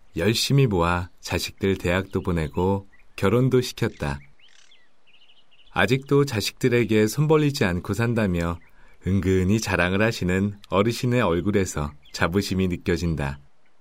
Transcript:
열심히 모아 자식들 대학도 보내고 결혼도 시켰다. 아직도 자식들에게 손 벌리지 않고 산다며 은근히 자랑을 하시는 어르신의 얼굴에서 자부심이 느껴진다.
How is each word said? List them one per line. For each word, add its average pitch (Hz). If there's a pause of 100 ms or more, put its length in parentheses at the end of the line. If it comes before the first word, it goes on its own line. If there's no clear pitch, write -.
(160)
열심히 117
모아 87 (100)
자식들 -
대학도 92
보내고 90 (300)
결혼도 123
시켰다. 76 (1500)
아직도 135
자식들에게 110
손 147
벌리지 147
않고 90
산다며 95 (480)
은근히 92
자랑을 92
하시는 104 (100)
어르신의 120
얼굴에서 90 (180)
자부심이 95
느껴진다. 80 (420)